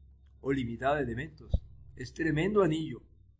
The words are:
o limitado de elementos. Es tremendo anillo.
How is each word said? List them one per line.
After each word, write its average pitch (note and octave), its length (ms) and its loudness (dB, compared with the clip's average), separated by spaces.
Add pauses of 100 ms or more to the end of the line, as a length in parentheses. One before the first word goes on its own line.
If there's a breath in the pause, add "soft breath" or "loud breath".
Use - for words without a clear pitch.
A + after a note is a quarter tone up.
(420)
o C3+ 100 0
limitado C3 460 0
de C#3+ 60 0
elementos. A#2+ 480 -8 (440)
Es B2+ 180 -12
tremendo E3 500 4
anillo. D#3 380 0 (380)